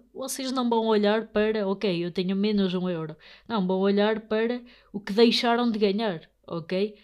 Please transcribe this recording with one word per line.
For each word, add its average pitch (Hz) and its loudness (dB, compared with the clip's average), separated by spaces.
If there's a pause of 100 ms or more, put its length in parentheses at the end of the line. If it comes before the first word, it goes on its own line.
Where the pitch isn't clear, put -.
(140)
vocês 262 -8
não 247 -2
vão 226 0
olhar 214 2
para, 214 0
"Ok, 190 -2
eu 175 -4
tenho 190 -2
menos 196 2
um 180 -2
euro." 160 -6 (320)
Não, 208 -2
vão 190 0
olhar 202 2
para 226 -2 (300)
o 202 -8
que - -8
deixaram 233 4
de 214 -2
ganhar, 202 0 (260)
ok? 185 -4